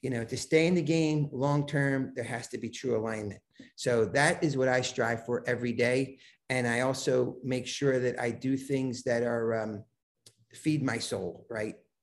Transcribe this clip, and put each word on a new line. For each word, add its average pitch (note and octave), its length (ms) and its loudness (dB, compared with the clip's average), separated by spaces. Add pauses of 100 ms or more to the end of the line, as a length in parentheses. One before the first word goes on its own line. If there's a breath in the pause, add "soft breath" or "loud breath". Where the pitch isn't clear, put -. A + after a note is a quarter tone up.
You C3 100 -4
know, A#2 140 -2
to A#2+ 120 -6
stay D#3+ 300 4
in F3+ 80 4
the E3+ 60 4
game D3+ 500 2
long-term, C#3 840 0
there B2 100 -4
has A#2 240 -6
to B2 80 -8
be A2+ 120 -6
true A#2 280 -2
alignment. A2 440 -4 (340 loud breath)
So A#2 300 2
that D3 380 2
is C#3+ 120 2
what C3 120 4
I B2+ 140 4
strive A#2 440 -2
for A#2+ 220 -2
every A#2+ 260 0
day. B2 460 0 (300 loud breath)
And B2+ 180 2
I A#2 140 2
also B2+ 600 0
make B2 220 -2
sure C3 340 0
that B2 200 0
I A#2+ 120 0
do C3+ 240 -2
things C3 480 -2
that A#2+ 200 0
are, A#2 380 0
um, G#2+ 220 -6 (680)
feed D#3 280 -2
my A#2 160 0
soul, F#2+ 520 -6
right, A2 260 -4 (280)